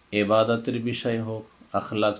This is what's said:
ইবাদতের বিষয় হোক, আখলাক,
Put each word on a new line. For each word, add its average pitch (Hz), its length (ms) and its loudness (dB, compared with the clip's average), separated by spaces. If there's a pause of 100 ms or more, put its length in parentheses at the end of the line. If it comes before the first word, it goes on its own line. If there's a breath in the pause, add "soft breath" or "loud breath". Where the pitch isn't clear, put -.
(140)
ইবাদতের 110 680 2
বিষয় 117 440 -2
হোক, 110 520 -10
আখলাক, 107 440 -2